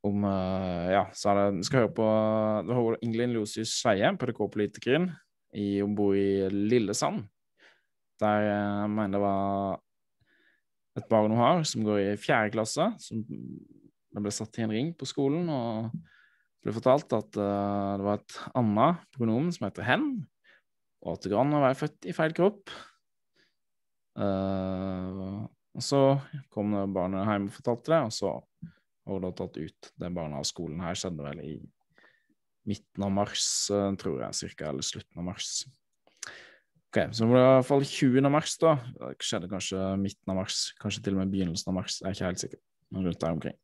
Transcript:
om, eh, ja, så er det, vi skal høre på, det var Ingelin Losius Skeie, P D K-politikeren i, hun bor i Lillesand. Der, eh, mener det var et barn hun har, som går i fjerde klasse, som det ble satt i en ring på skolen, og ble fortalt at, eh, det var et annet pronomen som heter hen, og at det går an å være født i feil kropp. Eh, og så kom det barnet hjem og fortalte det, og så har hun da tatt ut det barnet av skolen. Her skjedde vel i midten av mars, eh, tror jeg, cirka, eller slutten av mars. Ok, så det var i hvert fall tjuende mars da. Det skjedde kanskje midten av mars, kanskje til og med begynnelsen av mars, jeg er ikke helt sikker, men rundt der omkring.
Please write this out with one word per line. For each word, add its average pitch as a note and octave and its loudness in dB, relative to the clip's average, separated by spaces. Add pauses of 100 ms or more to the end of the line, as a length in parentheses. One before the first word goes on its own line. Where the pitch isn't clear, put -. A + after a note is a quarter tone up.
om, G2+ 0
eh, F#2 0
ja, G2 6 (100)
så - 0
er - 6
det, G2+ 2
vi F2 -4
skal C3 4
høre G#2+ 2
på, A2+ 2 (580)
det F#2+ -2
var A2+ 2
Ingelin A#2 0
Losius A2 -4
Skeie, A#2 2
P A#2+ -2
D A2+ -2
K-politikeren A2 0 (440)
i, G2+ 0
hun G#2 0
bor G2+ 4
i G2 2
Lillesand. G#2+ 0 (1000)
Der, G#2 2
eh, G2+ -2
mener G#2 -2
det - 0
var G2 0 (1160)
et - -10
barn G#2+ 6
hun A#2 4
har, D#3 6
som A2+ -2
går G#2 2
i G2+ 0
fjerde A2 2
klasse, A2+ 0 (160)
som A2 -8
det - -14
ble G2+ -2
satt - -8
i - 0
en A2 0
ring C3 -2
på C#3 -10
skolen, D3+ 0
og A#2 -4 (720)
ble - -2
fortalt B2+ 2
at, A2 -2
eh, G2+ 0
det G2 -2
var G#2 2
et - -18 (160)
annet B2 4
pronomen A#2+ 0
som C#3 -6
heter F#2 -8
hen, A3+ 0 (720)
og E2 -6
at - -10
det F#2+ -2
går G2+ 4
an D3 2
å C#3+ 6
være C3 2
født - -8
i F3+ -6
feil D#3+ 0
kropp. F#3 0 (1500)
Eh, F#2+ -2 (400)
og - -8
så C#3 4 (260)
kom G#2 -2
det G2 -2
barnet F#2+ 0
hjem G2+ 0
og - -18
fortalte A#2+ -4
det, D#3+ 4
og A2 -6
så G2 -2 (760)
har G2 -4
hun - -4
da F#2 -4
tatt F2+ -8
ut - -12 (100)
det F2 -6
barnet D#2 -6
av - -6
skolen. E2 -8
Her F2 -4
skjedde E2+ -6
vel C#2+ -10
i D2+ -10 (1040)
midten G2+ -6
av G2 0
mars, - -2
eh, G2+ 2
tror D2 -6
jeg, G1+ -8
cirka, - -8
eller C#2 -6
slutten - -10
av F2 -6
mars. - -8 (1200)
Ok, F#2 0
så A2+ -2
det A2+ 4
var B2 8
i B2+ 10
hvert B2+ -4
fall C#3+ 4
tjuende C#3 4
mars D3+ 0
da. E3 6
Det A#2+ -8
skjedde F#2 -4
kanskje F#2+ -4 (160)
midten F#2+ -6
av F#2+ -2
mars, - -4
kanskje G2+ -6
til G2+ 0
og F#2+ 0
med F#2+ -2
begynnelsen F#2 -2
av F#2 -2
mars, - -6
jeg G2 -6
er F#2+ -6
ikke F#2 -2
helt F2+ -6
sikker, - -10 (320)
men F#2 -4
rundt F2 -2
der E2 0
omkring. - -8